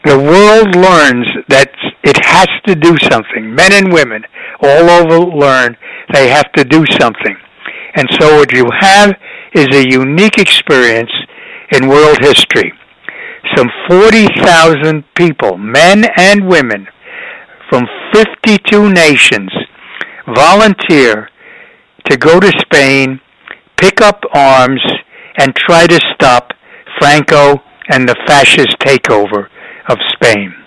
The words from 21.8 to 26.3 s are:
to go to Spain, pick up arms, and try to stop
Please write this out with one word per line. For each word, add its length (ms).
to 80
go 240
to 200
Spain, 600
pick 240
up 220
arms, 480
and 180
try 300
to 140
stop 380